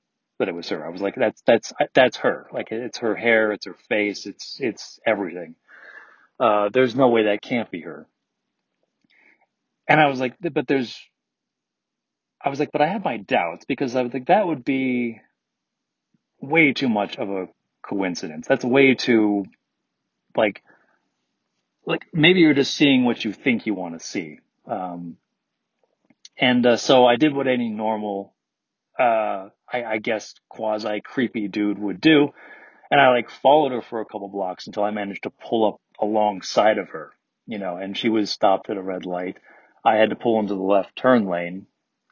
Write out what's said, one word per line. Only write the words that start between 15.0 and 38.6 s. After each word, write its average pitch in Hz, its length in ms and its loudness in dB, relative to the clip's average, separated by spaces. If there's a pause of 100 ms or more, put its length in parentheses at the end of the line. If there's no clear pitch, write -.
way 143 320 4
too 131 160 -2
much 104 280 -2
of 107 120 -6
a 95 180 -6 (400)
coincidence. 95 600 -6
That's 135 180 0
way 131 300 4
too, 107 500 2 (920)
like, 104 280 -2 (1200)
like, 165 260 -4
maybe 170 280 4
you're 151 160 8
just 135 180 2
seeing 135 320 4
what 117 180 -2
you 107 80 -4
think 113 360 -2
you 104 80 -2
wanna 85 240 -8
see." 78 400 -10 (260)
Um, 87 520 -10 (1200)
and, 123 260 2
uh, 120 120 6
so 127 280 6
I 120 120 4
did 143 180 2
what 139 120 -2
any 123 220 0
normal, 107 640 -6 (640)
uh, 107 520 0 (220)
I, 123 120 -6
I 110 140 -4
guess 110 360 -6 (160)
quasi 107 520 -4
creepy 110 460 -4
dude 104 300 -2
would 98 240 -8
do. 147 320 4 (560)
And 143 100 4
I, 135 100 6
like, 123 200 0
followed 143 420 2
her 120 100 -6
for 110 200 -8
a 104 40 -8
couple 101 240 -14
blocks 95 360 -8
until 104 180 -6
I 104 80 -2
managed 101 320 -8
to 104 60 -8
pull - 380 -2
up - 140 -4 (180)
alongside 107 800 0
of 90 100 -10
her, 78 220 -14 (340)
you 107 140 -10
know, 90 180 -8
and 98 200 -10
she 123 120 -2
was 107 220 0
stopped 98 380 0